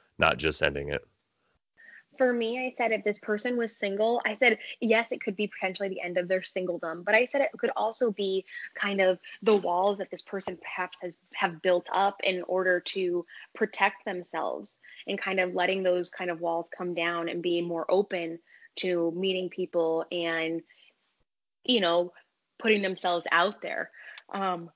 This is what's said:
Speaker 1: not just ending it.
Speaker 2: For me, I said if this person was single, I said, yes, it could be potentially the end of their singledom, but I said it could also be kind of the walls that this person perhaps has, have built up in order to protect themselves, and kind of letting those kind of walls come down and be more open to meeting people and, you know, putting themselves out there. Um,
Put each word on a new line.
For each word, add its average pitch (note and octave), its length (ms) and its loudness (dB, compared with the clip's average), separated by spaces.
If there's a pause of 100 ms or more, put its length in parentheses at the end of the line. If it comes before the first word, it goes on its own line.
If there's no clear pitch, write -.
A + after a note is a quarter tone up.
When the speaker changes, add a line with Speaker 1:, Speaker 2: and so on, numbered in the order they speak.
(180)
Speaker 1:
not D#2+ 200 4
just D2+ 260 0
ending C#2+ 260 0
it. C#2+ 160 -6 (1120)
Speaker 2:
For B3+ 160 2
me, A#3 260 -2
I B3+ 160 -4
said A3+ 160 0
if G#3 140 0
this G#3 120 0
person A3 380 -2
was A#3 220 -2
single, G#3+ 480 0
I A3 100 -2
said, A3+ 220 4 (240)
yes, A3+ 320 2
it - 80 -10
could G3 160 -4
be G#3 100 0
potentially F#3 400 -4
the F#3+ 140 -6
end F3+ 160 -4
of F3+ 100 0
their F#3 140 2
singledom, F3 640 -4
but G#3+ 100 4
I A#3 80 6
said C4+ 160 -2
it - 180 2
could - 200 0
also A3 340 0
be F#3+ 320 -2 (320)
kind G3+ 240 0
of F#3 200 6 (220)
the G#3 140 6
walls F#3+ 440 2
that F#3+ 120 -8
this F3 100 -10
person F#3+ 400 -8
perhaps - 400 -6
has, F3 120 -8 (200)
have E3+ 280 -2
built F3+ 320 4
up F#3+ 280 2
in F#3 220 0
order F3+ 440 2
to F3 380 -2 (300)
protect G#3 480 0
themselves, F3 760 -6 (300)
and G3 100 -4
kind F#3+ 220 -2
of F3+ 160 0
letting F#3 280 0
those F3+ 260 2
kind F3+ 200 -6
of E3+ 120 -4
walls E3+ 260 -2 (100)
come F3+ 160 -4
down E3+ 360 -2
and F3 120 -4
be E3+ 200 0
more E3+ 280 -4
open F3 500 0 (360)
to E3+ 400 0
meeting F#3 340 -2
people E3 600 0
and, E3 500 -2 (1040)
you B3 160 4
know, F3 320 4 (460)
putting G#3+ 240 4
themselves F#3 500 -2
out F#3 300 2
there. - 300 -6 (420)
Um, F3+ 420 -4